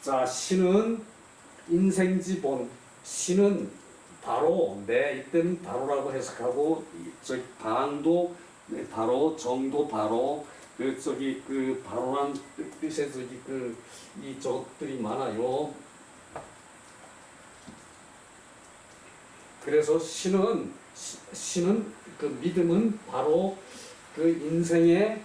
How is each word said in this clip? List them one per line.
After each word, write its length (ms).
자, 200
신은 760
인생지본, 1000
신은 680
바로, 640
내 320
이때는 460
바로라고 500
해석하고, 720
이, 140
저기 180
방도, 760
네, 200
바로, 480
정도 520
바로, 580
그, 240
저기 460
그 360
바로란 520
뜻-, 240
뜻의 320
저기 360
그, 280
이 180
저것들이 600
많아요. 760
그래서 320
신은, 760
시-, 240
신은 580
그 80
믿음은 680
바로 500
그 140
인생의 960